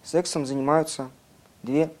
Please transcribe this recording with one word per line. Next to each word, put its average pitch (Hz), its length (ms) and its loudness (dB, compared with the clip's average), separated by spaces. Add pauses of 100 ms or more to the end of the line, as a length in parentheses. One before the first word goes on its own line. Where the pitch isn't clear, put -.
Сексом 165 420 -2
занимаются 139 640 0 (540)
две 156 260 2 (100)